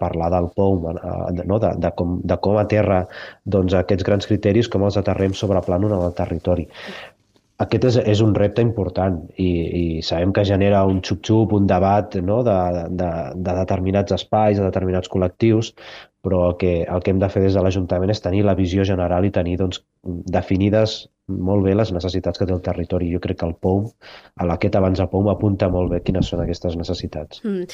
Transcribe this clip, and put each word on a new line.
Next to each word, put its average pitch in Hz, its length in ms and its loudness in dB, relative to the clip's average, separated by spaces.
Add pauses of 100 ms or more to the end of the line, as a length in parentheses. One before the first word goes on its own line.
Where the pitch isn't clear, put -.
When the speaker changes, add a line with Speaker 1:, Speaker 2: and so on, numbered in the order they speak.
Speaker 1:
parlar 82 340 -2
del 87 220 0
poum, 95 340 2
eh, 87 540 -6
no? 98 160 0
de, 92 180 2
de 85 160 -2
com, 87 300 -2
de 90 180 0
com 104 160 2
aterra, 98 460 2 (400)
doncs, 95 340 2
aquests 95 240 0
grans 104 240 0
criteris, 107 400 2
com 95 160 -2
els 101 160 0
aterrem 95 400 0
sobre 98 240 0
plànol 98 320 0
en 90 140 0
el 85 100 -6
territori. 87 480 -2 (920)
Aquest 113 300 2
és, 117 80 4 (160)
és 104 100 4
un 104 160 4
repte 101 240 2
important 95 540 0 (180)
i, 95 140 0 (500)
i 80 80 -6
sabem 90 240 0
que 101 160 2
genera 98 400 4
un 95 160 2
xup-xup, 107 540 2
un 98 100 4
debat, 98 560 2
no? 101 140 0 (100)
de, 104 80 4 (460)
de, 90 80 -2 (260)
de 90 220 -4
determinats 95 580 0
espais, 107 460 2
de - 20 0
determinats 92 480 -2
col·lectius, 110 600 0 (500)
però 90 300 2
el 87 100 -10
que, 90 100 2 (140)
el 90 160 -2
que - 80 0
hem 92 80 2
de 95 160 0
fer 98 80 2
des 95 160 4
de 92 80 4
l'Ajuntament 92 480 0
és - 80 -6
tenir 98 240 0
la 95 80 4
visió 95 320 2
general 90 400 2
i 95 80 -2
tenir, 90 240 0
doncs, 92 240 -4 (240)
definides 95 1000 0 (200)
molt 95 380 0
bé 98 100 4
les 110 160 2
necessitats 90 480 -4
que 101 80 0
té 92 60 0
el 90 100 -4
territori. 87 480 -2
Jo 87 80 -2
crec 87 220 -4
que 85 40 -2
el 85 140 -4
poum, 98 240 0 (560)
a 90 80 0
la, 85 80 0
aquest 104 220 0
avanç 92 240 2
de 90 100 0
poum, 101 160 2
apunta 98 400 0
molt 90 240 0
bé 87 80 -2
quines 92 260 0
són 87 140 -4
aquestes 85 400 -4
necessitats. 82 640 -8
Speaker 2:
Mm. 185 300 -6